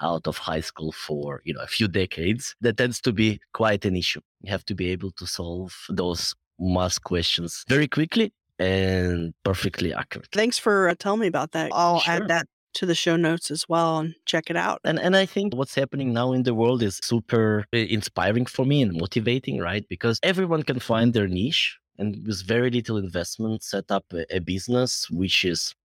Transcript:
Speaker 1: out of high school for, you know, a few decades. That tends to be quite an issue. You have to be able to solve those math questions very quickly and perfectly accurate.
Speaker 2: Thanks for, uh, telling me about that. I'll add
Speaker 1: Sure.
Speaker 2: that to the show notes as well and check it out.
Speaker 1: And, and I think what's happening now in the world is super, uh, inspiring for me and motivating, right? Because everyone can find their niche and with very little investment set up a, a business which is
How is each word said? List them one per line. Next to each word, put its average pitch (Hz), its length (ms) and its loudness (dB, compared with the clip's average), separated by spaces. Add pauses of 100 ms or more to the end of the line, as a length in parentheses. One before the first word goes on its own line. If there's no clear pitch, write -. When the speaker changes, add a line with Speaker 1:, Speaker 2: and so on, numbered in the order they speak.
Speaker 1:
out 82 260 -2
of 76 120 -4
high 80 240 -4
school 78 280 -8
for, 73 540 -8
you 82 80 -6
know, - 80 -10
a - 60 -10
few - 200 -2
decades. 92 760 -2
That 117 160 2
tends 123 240 0
to 123 100 2
be 107 280 2 (120)
quite 107 320 0
an 92 100 2
issue. - 280 -2 (180)
You 95 120 -12
have 95 120 -6
to 104 100 -8
be 90 140 -2
able 92 220 -4
to - 160 -14
solve 87 500 -8 (140)
those 87 440 -2 (240)
math 90 460 0
questions 85 640 -2
very 151 200 4
quickly 196 440 0 (260)
and 92 760 2 (100)
perfectly 90 480 0
accurate. - 400 -8
Speaker 2:
Thanks 226 240 2
for, 196 320 4
uh, 170 100 2
telling 208 220 0
me 214 60 2
about 147 260 -2
that. 160 220 -2
I'll 170 320 4
add 170 140 2
Speaker 1:
Sure. 208 80 -2
Speaker 2:
that 165 180 2 (260)
to - 140 -4
the 170 80 2
show 165 220 2
notes 165 340 0
as 151 180 -6
well 165 300 2
and 160 160 -4 (120)
check 160 220 -2
it 170 80 -4
out. 175 280 -2
Speaker 1:
And, 160 160 2
and 190 160 4
I 190 100 4
think 196 300 -2
what's 135 180 -4
happening 135 380 0
now 127 200 2
in 127 120 2
the 123 100 2
world 117 300 4
is 98 180 -2
super, 110 640 2 (100)
uh, 117 40 2
inspiring 107 680 0
for - 180 -2
me 143 160 4
and 104 120 4
motivating, 120 640 -2
right? 95 300 -4
Because 113 340 -2
everyone 170 400 2
can 131 160 -2
find 117 340 4
their 107 140 4
niche 95 540 -2 (180)
and 104 260 -4
with 92 220 -4
very 120 240 2
little 117 260 -2
investment 98 680 -4
set 98 260 -6
up 98 220 0
a, 82 120 -4 (120)
a - 20 0
business 95 720 0
which 90 340 0
is 85 300 -2 (100)